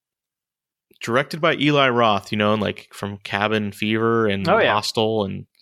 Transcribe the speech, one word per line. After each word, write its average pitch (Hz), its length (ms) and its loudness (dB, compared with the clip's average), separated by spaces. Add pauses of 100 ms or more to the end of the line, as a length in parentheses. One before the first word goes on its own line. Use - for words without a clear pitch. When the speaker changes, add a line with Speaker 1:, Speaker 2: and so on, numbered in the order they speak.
(1000)
Speaker 1:
directed 139 400 -2
by 160 140 2
Eli 143 340 4
Roth, 113 420 2
you 110 60 -2
know, 104 160 2
and, 107 80 0
like, 98 320 -4
from 101 240 -10
Cabin 104 540 -2
Fever 110 560 0
and 98 200 -2
Speaker 2:
Oh, 196 120 2
yeah. 135 140 2
Speaker 1:
Hostel 110 500 -2
and 95 220 -8 (160)